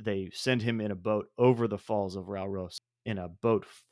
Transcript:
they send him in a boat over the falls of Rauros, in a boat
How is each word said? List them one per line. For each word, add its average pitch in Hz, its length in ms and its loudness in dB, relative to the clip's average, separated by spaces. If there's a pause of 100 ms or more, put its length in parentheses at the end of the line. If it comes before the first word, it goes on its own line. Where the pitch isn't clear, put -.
they 98 320 -4
send 123 300 0
him 113 180 0
in 107 100 0
a 98 60 -2
boat 104 400 0
over 120 320 6
the 101 100 -2
falls 98 380 -2
of 92 100 -8
Rauros, 95 500 -6 (280)
in 107 140 -4
a 87 100 -6
boat 104 380 2 (260)